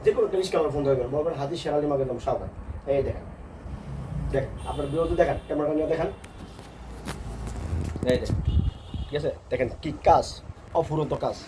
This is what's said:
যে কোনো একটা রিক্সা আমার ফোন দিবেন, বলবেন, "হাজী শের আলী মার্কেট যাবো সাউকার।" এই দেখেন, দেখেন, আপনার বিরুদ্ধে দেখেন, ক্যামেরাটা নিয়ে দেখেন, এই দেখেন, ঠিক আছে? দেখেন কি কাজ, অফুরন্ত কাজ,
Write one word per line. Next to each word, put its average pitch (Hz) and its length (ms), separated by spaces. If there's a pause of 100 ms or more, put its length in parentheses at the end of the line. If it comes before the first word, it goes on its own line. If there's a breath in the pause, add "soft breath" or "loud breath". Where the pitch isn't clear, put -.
যে 214 80
কোনো 226 140
একটা 190 120
রিক্সা 180 220
আমার 151 120
ফোন 143 120
দিবেন, 127 240
বলবেন, 151 260
"হাজী 143 220
শের 151 180
আলী 147 140
মার্কেট 135 200
যাবো 120 120
সাউকার।" - 280 (400)
এই 139 160
দেখেন, - 180 (1080)
দেখেন, 135 180 (180)
আপনার 143 200
বিরুদ্ধে 165 280
দেখেন, 165 220 (100)
ক্যামেরাটা 151 280
নিয়ে 156 120
দেখেন, 165 200 (2000)
এই 127 120
দেখেন, - 180 (760)
ঠিক 143 60
আছে? 147 160 (180)
দেখেন 127 200 (120)
কি 151 100 (120)
কাজ, 156 380 (320)
অফুরন্ত 151 400
কাজ, 127 220 (120)